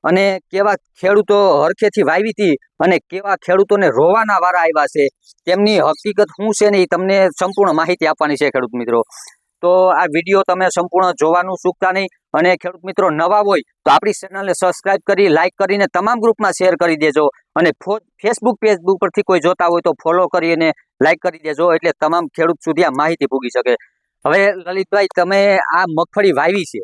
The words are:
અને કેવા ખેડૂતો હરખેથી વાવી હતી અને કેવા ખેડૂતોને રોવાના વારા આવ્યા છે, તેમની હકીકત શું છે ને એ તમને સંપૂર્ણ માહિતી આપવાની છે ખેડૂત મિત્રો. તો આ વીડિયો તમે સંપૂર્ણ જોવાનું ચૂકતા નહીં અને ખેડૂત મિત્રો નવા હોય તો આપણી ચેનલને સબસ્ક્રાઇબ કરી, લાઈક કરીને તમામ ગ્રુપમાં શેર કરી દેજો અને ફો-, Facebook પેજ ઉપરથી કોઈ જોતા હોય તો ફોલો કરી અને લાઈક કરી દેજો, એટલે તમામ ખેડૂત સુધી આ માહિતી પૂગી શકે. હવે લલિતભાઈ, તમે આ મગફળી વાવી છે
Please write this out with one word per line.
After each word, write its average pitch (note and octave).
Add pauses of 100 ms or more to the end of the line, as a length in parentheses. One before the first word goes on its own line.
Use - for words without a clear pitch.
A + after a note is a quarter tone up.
અને F#3+ (120)
કેવા G3
ખેડૂતો G3
હરખેથી G3
વાવી F3
હતી F#3+ (240)
અને F3
કેવા G3
ખેડૂતોને G3
રોવાના F#3+
વારા F3+
આવ્યા D#3+
છે, C#3+ (380)
તેમની G3+
હકીકત F#3+
શું G#3
છે G#3
ને G3+
એ F3+
તમને F#3+
સંપૂર્ણ F#3
માહિતી D#3+
આપવાની D3+
છે C#3
ખેડૂત B2+
મિત્રો. A#2 (580)
તો F#3
આ E3+
વીડિયો F3
તમે F#3
સંપૂર્ણ F3+
જોવાનું F3
ચૂકતા F3+
નહીં F#3+ (260)
અને F3
ખેડૂત F3+
મિત્રો F#3+
નવા E3+
હોય G3 (260)
તો -
આપણી G#3
ચેનલને F#3+
સબસ્ક્રાઇબ F#3+
કરી, G3+
લાઈક E3 (100)
કરીને G3
તમામ A3
ગ્રુપમાં G#3+
શેર F#3
કરી E3
દેજો D3+ (260)
અને E3+ (140)
ફો-, G#3 (240)
Facebook A3+
પેજ G#3+
ઉપરથી F#3+
કોઈ F#3
જોતા F3
હોય E3+
તો E3+
ફોલો E3+
કરી E3+
અને D#3+ (320)
લાઈક D#3+
કરી D#3+
દેજો, D#3
એટલે E3 (100)
તમામ D#3+
ખેડૂત E3
સુધી D#3+
આ D#3+
માહિતી D3
પૂગી B2+
શકે. B2 (500)
હવે G3
લલિતભાઈ, F#3+ (100)
તમે G3
આ F3
મગફળી F3
વાવી E3+
છે A2+